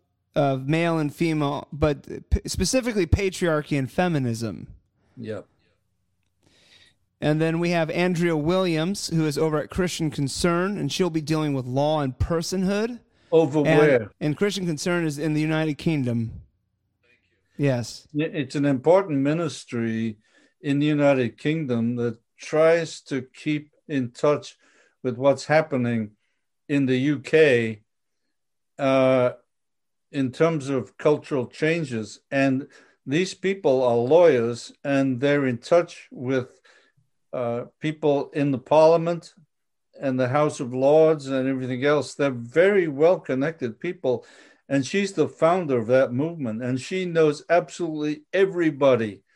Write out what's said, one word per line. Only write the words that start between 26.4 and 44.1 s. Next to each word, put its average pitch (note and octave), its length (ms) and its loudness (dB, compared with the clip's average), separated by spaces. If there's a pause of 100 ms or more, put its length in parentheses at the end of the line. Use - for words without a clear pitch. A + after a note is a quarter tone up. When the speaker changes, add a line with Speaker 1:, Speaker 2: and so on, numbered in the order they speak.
Speaker 2:
in C#3+ 200 0
the B2+ 100 2
U C#3 220 0
K, B2 640 2 (960)
uh, C3 520 4 (800)
in C3+ 200 -2
terms D#3 380 0
of C3 280 -4
cultural D3 480 0
changes. D3 760 -4 (100)
And C3+ 360 0 (380)
these F3 300 -2
people F3+ 480 0
are A#2+ 120 2
lawyers, B2 760 4 (120)
and C3+ 380 0
they're C#3+ 240 2
in A#2+ 140 -2
touch - 520 0
with C3 500 -4 (720)
uh, A#2+ 320 -6 (140)
people D3+ 520 -2
in C#3+ 200 -2
the C3 60 -2
Parliament E3 760 4 (680)
and C3 200 -2
the B2+ 80 0
House D3 320 0
of B2+ 140 -8
Lords D3 540 4
and C3 200 -2
everything C3 380 -4
else. C#3+ 280 0
They're C#3+ 180 -2
very E3 560 2
well-connected D3 920 0
people. C#3 460 -4 (440)